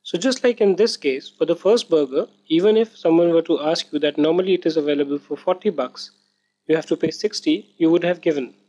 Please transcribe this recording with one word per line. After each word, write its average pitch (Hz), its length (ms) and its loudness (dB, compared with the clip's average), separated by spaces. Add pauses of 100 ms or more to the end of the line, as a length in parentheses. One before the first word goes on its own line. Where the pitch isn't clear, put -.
So - 160 -8
just 247 260 -2
like 240 160 0
in 202 160 2
this 220 220 0
case, 139 320 -4
for - 160 -4
the 165 100 0
first 226 320 0
burger, 151 400 0 (200)
even 196 300 2
if 226 200 -2
someone 170 320 4
were 165 140 2
to 160 160 0
ask 156 340 -4
you 147 60 -4
that 147 180 -2
normally 175 380 2
it 180 100 -6
is 160 100 0
available 143 440 -2
for 143 180 -10
forty 180 320 -2
bucks, 139 420 -8 (560)
you 160 80 2
have 156 120 -6
to 160 100 -2
pay 160 140 -2
sixty, - 680 -4
you 165 140 2
would 170 120 2
have 175 180 -2
given. 143 340 -4 (140)